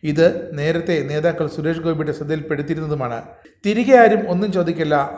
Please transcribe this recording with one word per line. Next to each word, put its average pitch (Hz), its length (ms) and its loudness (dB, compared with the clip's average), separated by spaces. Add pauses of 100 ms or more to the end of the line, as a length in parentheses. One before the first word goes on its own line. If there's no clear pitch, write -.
ഇത് 156 240 2 (320)
നേരത്തെ 165 400 0 (140)
നേതാക്കൾ 160 340 0 (100)
സുരേഷ് 160 300 -2
ഗോപിയുടെ 156 320 -2
ശ്രദ്ധയിൽപ്പെടുത്തിയിരുന്നതുമാണ്. 147 1000 -4 (440)
"തിരികെ 220 380 4
ആരും 214 300 4
ഒന്നും 190 260 -2
ചോദിക്കില്ല 160 380 0 (220)